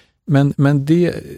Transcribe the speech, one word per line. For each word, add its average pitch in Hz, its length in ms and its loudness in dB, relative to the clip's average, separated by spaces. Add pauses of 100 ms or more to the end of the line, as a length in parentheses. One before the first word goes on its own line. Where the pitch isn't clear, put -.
(260)
men, 139 320 2
men 139 280 2
det, 165 300 0 (220)